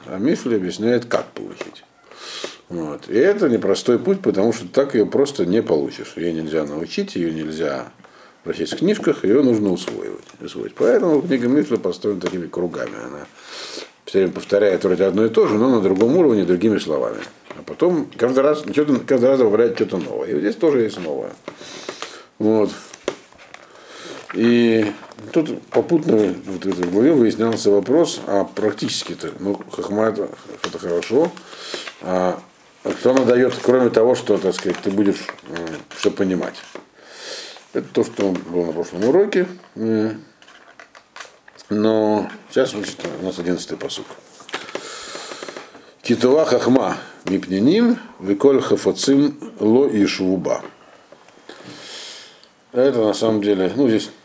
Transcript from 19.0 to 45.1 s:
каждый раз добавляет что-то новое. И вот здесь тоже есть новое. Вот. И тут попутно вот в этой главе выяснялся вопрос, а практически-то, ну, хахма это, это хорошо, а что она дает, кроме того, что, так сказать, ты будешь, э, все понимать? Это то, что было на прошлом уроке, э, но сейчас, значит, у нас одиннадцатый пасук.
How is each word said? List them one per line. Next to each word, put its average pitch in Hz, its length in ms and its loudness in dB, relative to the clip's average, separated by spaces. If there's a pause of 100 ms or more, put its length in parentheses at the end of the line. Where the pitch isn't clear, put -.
каждый 127 240 4
раз 135 80 4
добавляет 113 380 4
что-то 101 220 -2
новое. 65 320 -6
И - 40 -4
вот 73 60 0
здесь 104 160 0
тоже 143 260 2
есть 104 180 -2
новое. 67 320 -6 (1080)
Вот. 107 320 2 (1600)
И 113 580 4 (400)
тут 156 360 -2
попутно 117 680 2 (100)
вот 92 200 -8
в 90 140 -2
этой 87 100 0
главе 117 240 4
выяснялся 110 560 2
вопрос, 123 580 2
а 98 160 0
практически-то, - 960 -4
ну, 98 220 -4 (100)
хахма 107 380 -2
это, 101 200 -4 (340)
это 87 140 -6
хорошо, 104 540 0 (720)
а 90 380 -2 (600)
что 123 120 4
она 131 140 4
дает, 123 380 4
кроме 127 260 4
того, 117 260 2
что, 104 220 0
так 92 160 0
сказать, 90 300 -4
ты 101 80 -2
будешь, 98 340 0 (240)
э, 80 60 -10 (400)
все 101 160 0
понимать? 92 440 -2 (1160)
Это - 180 -6
то, 117 120 2
что 98 280 -2
было 87 360 -4
на 80 60 -4
прошлом 87 320 -4
уроке, 180 420 2 (280)
э, 110 360 -2 (1600)
но 107 600 2 (200)
сейчас, - 220 2
значит, 104 280 -8 (220)
у 92 40 -6
нас 87 140 -6
одиннадцатый 85 380 -4
пасук. - 280 -8 (2000)